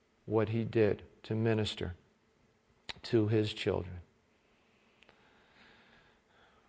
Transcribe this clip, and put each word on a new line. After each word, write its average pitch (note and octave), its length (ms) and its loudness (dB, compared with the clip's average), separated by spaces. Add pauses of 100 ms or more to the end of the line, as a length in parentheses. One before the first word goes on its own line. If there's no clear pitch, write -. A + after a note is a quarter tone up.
(260)
What G#2+ 240 2
he A2+ 140 -2
did G#2+ 400 2 (200)
to A2 120 -6
minister G#2+ 600 0 (1080)
to A2 240 2
his A2 260 2
children. F#2 460 -4 (2750)